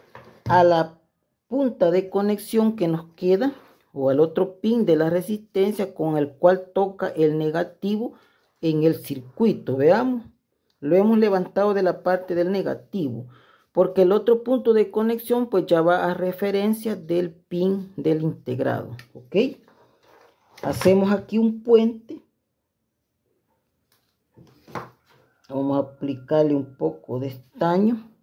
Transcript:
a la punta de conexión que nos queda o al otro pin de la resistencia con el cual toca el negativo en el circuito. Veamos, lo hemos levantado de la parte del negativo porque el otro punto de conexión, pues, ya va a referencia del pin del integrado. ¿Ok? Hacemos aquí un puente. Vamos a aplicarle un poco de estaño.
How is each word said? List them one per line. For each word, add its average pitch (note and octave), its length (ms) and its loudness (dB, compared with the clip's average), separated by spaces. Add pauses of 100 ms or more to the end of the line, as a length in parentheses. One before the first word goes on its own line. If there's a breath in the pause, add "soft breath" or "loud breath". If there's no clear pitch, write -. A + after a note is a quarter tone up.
(460 loud breath)
a F3 180 6
la E3 340 2 (520)
punta A3+ 420 0
de F#3 180 0
conexión G#3 680 -2
que E3+ 100 -2
nos E3 280 -4
queda F#3+ 360 0 (400 loud breath)
o C3+ 180 -2
al C3+ 120 2
otro E3 400 0
pin A3+ 240 0
de E3 100 4
la D#3+ 140 2
resistencia G3 840 -4
con D#3 240 -2
el D3 140 -2
cual F#3 420 2
toca F#3+ 360 -2
el D#3 280 0
negativo F#3 760 -4 (480 soft breath)
en D#3 220 0
el D#3+ 120 4
circuito. C3+ 800 -4
Veamos, A3 480 2 (560)
lo D3 160 0
hemos A3 220 4
levantado G3 560 0
de G3 100 0
la F3 200 -2
parte F#3 320 -2
del F3 160 0
negativo C#3+ 760 -6 (460 soft breath)
porque F#3 300 2
el F3+ 100 4
otro A#3 300 2
punto A#3 300 2
de G#3 160 2
conexión, A#3 600 -2
pues, F3+ 160 0
ya E3 160 4
va F3 280 2
a F3+ 40 -2
referencia G3+ 840 -2
del E3+ 360 -4
pin F#3 680 -4
del D#3 240 0
integrado. B2+ 760 -6 (180)
¿Ok? - 220 -14 (1300 soft breath)
Hacemos F#3+ 500 0
aquí G3+ 260 -4
un A3+ 240 0
puente. A3+ 600 0 (3250)
Vamos C#3 280 -2
a C#3 140 -4
aplicarle D3 600 0
un C#3 220 -4
poco C#3 440 -6
de C3+ 80 -6
estaño. G3 840 -2 (120)